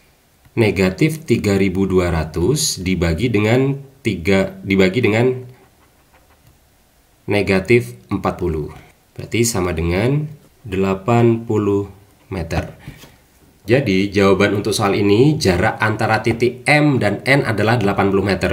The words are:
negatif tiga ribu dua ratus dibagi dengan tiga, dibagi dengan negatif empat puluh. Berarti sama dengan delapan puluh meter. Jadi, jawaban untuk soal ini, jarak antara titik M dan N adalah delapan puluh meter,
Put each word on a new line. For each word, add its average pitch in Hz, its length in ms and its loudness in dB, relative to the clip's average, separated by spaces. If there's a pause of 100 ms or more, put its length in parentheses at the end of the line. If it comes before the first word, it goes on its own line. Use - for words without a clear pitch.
(540)
negatif 101 720 0
tiga 101 320 0
ribu 95 320 0
dua 90 240 2
ratus 85 680 -2
dibagi 87 480 0
dengan 120 480 2 (240)
tiga, 95 600 -2
dibagi 95 400 2
dengan 110 240 2 (2000)
negatif 104 720 0 (100)
empat 95 300 -2
puluh. 78 320 -4 (480)
Berarti - 240 -2
sama 92 320 -2
dengan 110 560 -2 (320)
delapan 113 800 0
puluh 104 480 -2 (360)
meter. 85 480 -6 (920)
Jadi, 101 440 0
jawaban 98 480 2
untuk 107 160 -4
soal 98 240 0
ini, 110 400 4
jarak 98 400 0
antara 107 440 0
titik 117 440 -2
M 147 320 4
dan 104 240 -2
N 139 240 2
adalah 110 320 0
delapan 98 320 0
puluh 95 160 2
meter, 92 260 0